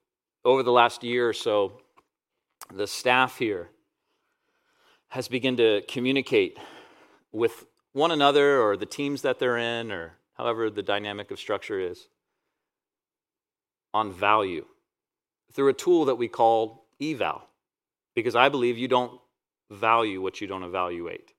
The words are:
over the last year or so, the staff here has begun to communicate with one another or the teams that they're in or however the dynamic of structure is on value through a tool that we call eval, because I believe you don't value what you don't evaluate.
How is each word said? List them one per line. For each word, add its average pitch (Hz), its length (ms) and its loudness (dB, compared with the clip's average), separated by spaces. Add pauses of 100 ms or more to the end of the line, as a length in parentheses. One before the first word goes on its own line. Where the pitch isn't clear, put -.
(460)
over 131 160 4
the 120 100 0
last 120 320 4
year 120 240 0
or 107 60 0
so, 101 480 -2 (920)
the 98 140 -6
staff 127 540 0
here 98 300 -4 (1400)
has 127 220 -8
begun 127 280 -2
to 110 300 4
communicate 127 720 0 (720)
with 110 340 -4 (280)
one 156 180 2
another 143 500 4
or 101 160 2
the 101 80 -8
teams 143 380 -6
that 131 160 -2
they're 123 180 0
in 117 340 -4
or 85 220 -10 (200)
however 113 360 -4
the 101 140 -6
dynamic 104 480 -6
of 95 80 -10
structure 101 400 -6
is 87 280 -8 (1800)
on 107 200 -2
value 95 560 0 (840)
through 139 160 2
a 131 40 4
tool 165 320 2
that 131 100 2
we 120 120 -2
call 113 580 0 (160)
eval, 113 400 -4 (720)
because 117 220 -2
I 131 140 6
believe 123 280 -2
you 127 100 -6
don't 123 320 0 (520)
value 110 500 0
what 95 200 -6
you 101 60 -8
don't 92 140 -10
evaluate. 87 760 -8